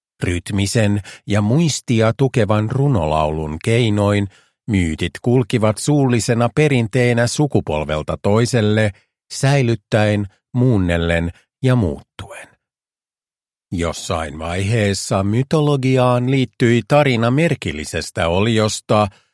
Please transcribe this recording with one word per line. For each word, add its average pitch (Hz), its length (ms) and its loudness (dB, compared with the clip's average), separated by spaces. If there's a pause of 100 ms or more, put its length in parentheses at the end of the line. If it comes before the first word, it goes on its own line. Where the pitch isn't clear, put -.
(240)
Rytmisen 101 800 -2 (260)
ja 101 140 0
muistia 113 760 0
tukevan 110 540 0
runolaulun 78 920 0
keinoin 104 640 0 (400)
myytit 87 440 0 (100)
kulkivat 117 560 0
suullisena 120 800 0
perinteenä 123 720 2
sukupolvelta 76 920 -2
toiselle, 107 720 0 (420)
säilyttäen, 110 920 0 (260)
muunnellen 85 800 0 (320)
ja 127 120 4
muuttuen. - 720 -6 (1200)
Jossain 80 680 -6
vaiheessa 98 840 -2
mytologiaan 127 1080 0
liittyi 123 560 2
tarina 127 440 2
merkillisestä 87 960 -2
oliosta, 107 800 0 (260)